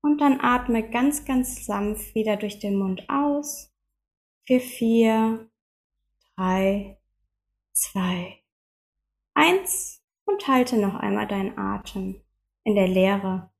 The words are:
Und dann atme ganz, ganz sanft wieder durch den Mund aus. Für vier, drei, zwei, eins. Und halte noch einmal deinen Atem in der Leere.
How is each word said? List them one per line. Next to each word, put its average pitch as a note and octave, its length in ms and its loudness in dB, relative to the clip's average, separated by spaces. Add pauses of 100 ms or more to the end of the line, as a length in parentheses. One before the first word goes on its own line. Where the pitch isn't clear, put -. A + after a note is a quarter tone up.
Und D4 180 2
dann C4+ 200 4
atme A#3+ 500 0
ganz, C4+ 340 0
ganz B3+ 420 -2
sanft G#3 480 -4
wieder G#3+ 220 0
durch G#3 220 -8
den G3+ 180 -2
Mund F#3+ 320 -2
aus. C#4+ 640 -2 (720)
Für B3+ 140 4
vier, A3+ 880 2 (880)
drei, F#3+ 640 0 (720)
zwei, F#3 720 -4 (920)
eins. - 680 2 (220)
Und G4+ 240 -2
halte B3+ 280 4
noch G3+ 200 2
einmal G#3 320 -2
deinen G3 280 -4
Atem G3 640 -8 (440)
in G#3+ 100 2
der F#3+ 140 4
Leere. F#3+ 720 0